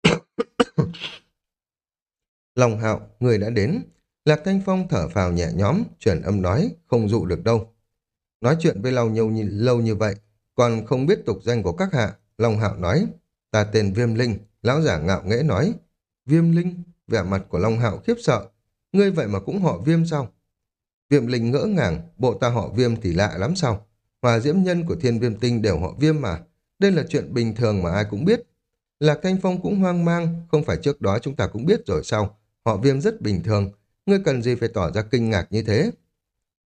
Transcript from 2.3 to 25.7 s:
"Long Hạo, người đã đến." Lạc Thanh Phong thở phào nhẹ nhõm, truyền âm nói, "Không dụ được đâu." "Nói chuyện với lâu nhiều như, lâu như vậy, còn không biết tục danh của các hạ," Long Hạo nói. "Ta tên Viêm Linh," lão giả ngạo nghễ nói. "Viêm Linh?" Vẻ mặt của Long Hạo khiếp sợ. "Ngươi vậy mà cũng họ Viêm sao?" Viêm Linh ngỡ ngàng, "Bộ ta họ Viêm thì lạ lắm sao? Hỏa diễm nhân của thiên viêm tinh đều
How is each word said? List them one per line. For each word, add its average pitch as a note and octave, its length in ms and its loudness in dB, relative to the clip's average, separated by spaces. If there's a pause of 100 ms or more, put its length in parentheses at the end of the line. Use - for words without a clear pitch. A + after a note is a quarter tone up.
"Long A#2+ 240 2
Hạo, A2 300 -2 (120)
người A#2+ 180 4
đã G#2 120 -2
đến." B2 320 0 (420)
Lạc D3+ 200 2
Thanh G3 220 0
Phong F#3 220 -2
thở F2 200 0
phào F2+ 240 0
nhẹ E2+ 220 0
nhõm, A#2 280 2 (160)
truyền F2+ 240 0
âm F#2+ 200 0
nói, B2 320 0 (120)
"Không A2+ 220 0
dụ G2 180 0
được F2 180 -4
đâu." A2+ 300 0 (680)
"Nói C3 200 2
chuyện B2 220 0
với B2+ 100 0
lâu A#2+ 180 2
nhiều A2 200 0
như, A2 220 -2
lâu A#2+ 280 2
như A2 140 2
vậy, G#2 200 0 (400)
còn A2+ 320 2
không C3 200 -2
biết A3 200 0
tục G2 180 -4
danh A#2 180 0
của F2+ 100 -2
các F#3+ 200 -4
hạ," A#2+ 240 -2 (220)
Long A2 200 2
Hạo G#2+ 180 -2
nói. A2 300 0 (440)
"Ta G#2+ 140 2
tên G#2+ 280 0
Viêm A2+ 220 0
Linh," A#2 240 0 (240)
lão C3+ 200 2
giả B2+ 160 0
ngạo F2+ 260 0
nghễ A2+ 180 0
nói. D3+ 320 0 (520)
"Viêm E3 260 4
Linh?" F3 300 0 (240)
Vẻ G#2+ 160 0
mặt F#2+ 260 -2
của - 100 -4
Long A2+ 200 0
Hạo A2+ 200 -2
khiếp A#3 200 -2
sợ. B2 300 0 (440)
"Ngươi G3 180 4
vậy D#3 180 -4
mà G2+ 120 -2
cũng F3 220 -4
họ B2 160 0
Viêm E3 280 2
sao?" D3 260 -4 (800)
Viêm C#3 160 4
Linh A#2+ 240 0
ngỡ C3+ 140 0
ngàng, B2 520 0
"Bộ B2 180 0
ta B2 140 -2
họ A2+ 200 -2
Viêm A#2 320 0
thì F2+ 120 -2
lạ G2 260 0
lắm C3 180 -2
sao? B2+ 300 -2 (360)
Hỏa A#2 160 4
diễm D3 240 2
nhân F3 240 0
của E3+ 100 -4
thiên A#2 220 0
viêm A2 200 -2
tinh A#2+ 240 0
đều F#2+ 160 0